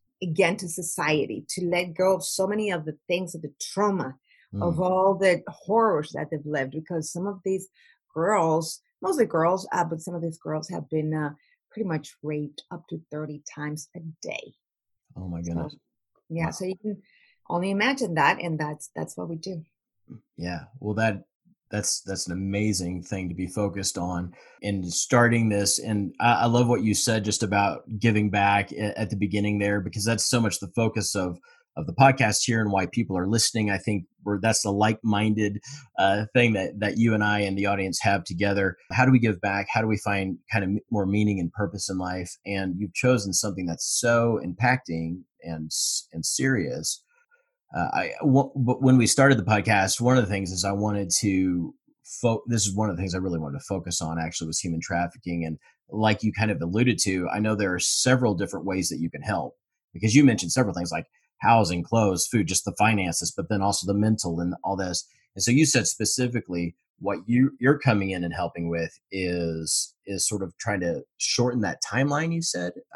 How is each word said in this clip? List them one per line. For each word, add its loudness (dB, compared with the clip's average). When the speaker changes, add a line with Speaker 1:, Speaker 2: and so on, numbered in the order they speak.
Speaker 1:
again 2
to -10
society, -2
to -4
let -2
go 4
of -2
so -2
many -2
of -4
the -8
things, -2
of -12
the -10
trauma, -2
of 0
Speaker 2:
Mm. -2
Speaker 1:
all 4
the 4
horrors 0
that -6
they've -6
lived, -4
because -6
some -6
of -6
these -4
girls, 0
mostly 2
girls, 2
uh, 2
but -4
some -8
of -6
these -6
girls -6
have -8
been, 0
uh, -2
pretty -6
much -6
raped -8
up -14
to -10
thirty -10
times -8
a -12
day. -10
Speaker 2:
Oh -10
my -8
Speaker 1:
So, -6
Speaker 2:
goodness. -6
Speaker 1:
yeah, -6
Speaker 2:
Wow. -4
Speaker 1:
so -8
you -6
can -10
only -2
imagine 0
that, 2
and -4
that's, -6
that's -8
what -8
we -8
do. -10
Speaker 2:
Yeah, -8
well, -4
that, 0
that's, -2
that's -6
an -4
amazing -2
thing -6
to -6
be -4
focused -4
on -4
in -2
starting 4
this. 2
And -2
I, 4
I 4
love 4
what 2
you 2
said 0
just -2
about 2
giving 4
back 2
a-, -4
at -2
the -4
beginning 0
there, 2
because -6
that's 0
so 2
much -2
the -10
focus 0
of, -2
of -6
the -8
podcast 4
here 0
and 0
why 2
people -2
are 0
listening. 0
I 0
think -4
we're, -2
that's 2
the -2
like-minded, 2
uh, 4
thing 6
that, -4
that 0
you 4
and 2
I 2
and 0
the 0
audience -2
have 2
together. 0
How 4
do 6
we 8
give 2
back? -2
How 2
do 0
we 2
find -2
kind 0
of -2
m-, -2
more 0
meaning 2
and -2
purpose -4
in -4
life? -6
And -4
you've -6
chosen 2
something -2
that's -6
so 2
impacting -2
and -8
s-, -4
and -6
serious. -2
Uh, -2
I, -2
w-, 4
but 0
when 8
we 6
started 6
the 0
podcast, 2
one 4
of 4
the -4
things -2
is -4
I 0
wanted -2
to 2
fo-, -2
this 2
is -4
one 2
of -4
the -4
things -2
I -2
really -2
wanted -6
to -16
focus -4
on -4
actually -6
was -4
human -4
trafficking. -4
And -6
like 2
you 0
kind 0
of -4
alluded 0
to, 0
I -2
know 0
there 0
are -2
several 2
different -6
ways -2
that -6
you -2
can -10
help, -4
because 0
you 10
mentioned 4
several 2
things -4
like -4
housing, 6
clothes, 2
food, 2
just 0
the -4
finances, 2
but -4
then 0
also 0
the 0
mental 2
and -2
all -4
this. -4
And -6
so 2
you 6
said 2
specifically -2
what -4
you, 4
you're 4
coming 2
in -2
and -2
helping -4
with -4
is, -2
is -2
sort -2
of -10
trying -2
to -2
shorten 0
that -4
timeline, 0
you -2
said, -4